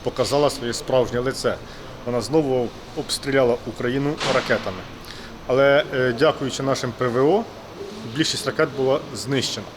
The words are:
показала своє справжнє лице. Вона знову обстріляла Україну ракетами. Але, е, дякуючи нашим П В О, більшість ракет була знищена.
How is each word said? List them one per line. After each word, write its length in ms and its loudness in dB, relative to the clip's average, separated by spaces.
показала 460 2
своє 240 -4
справжнє 460 0
лице. 360 0
Вона 160 -2
знову 480 2
обстріляла 580 2
Україну 460 0
ракетами. 440 0
Але, 360 6
е, 260 2
дякуючи 440 2
нашим 340 -2
П 100 0
В 280 4
О, 80 2
більшість 320 -2
ракет 300 2
була 220 2
знищена. 500 -2